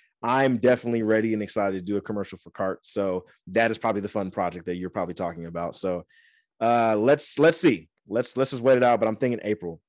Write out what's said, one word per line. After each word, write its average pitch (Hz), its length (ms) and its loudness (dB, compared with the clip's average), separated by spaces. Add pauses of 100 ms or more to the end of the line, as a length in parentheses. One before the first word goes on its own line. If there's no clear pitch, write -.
(220)
I'm 127 360 2
definitely 120 440 2
ready 110 300 2
and 107 100 -2
excited 98 340 -2
to 92 80 -6
do 101 120 -2
a 98 40 -2
commercial 101 380 -8
for - 120 -20
Cart. 95 320 -4
So 95 440 -4 (220)
that 113 220 2
is 110 80 -6
probably 104 240 -2
the 101 60 -6
fun 98 220 -4
project 87 360 -4
that 90 100 -6
you're 90 140 -8
probably 90 240 -6
talking 85 320 -8
about. 85 300 -8
So, 87 280 -4 (560)
uh, 117 380 2
let's, 139 400 0
let's 165 200 6
see. 104 300 2 (180)
Let's, 117 300 -4
let's 131 140 0
just 123 120 -8
wait 131 140 6
it 123 80 4
out. 120 160 4
But 110 80 2
I'm 110 80 -2
thinking 123 280 -2
April 87 440 -6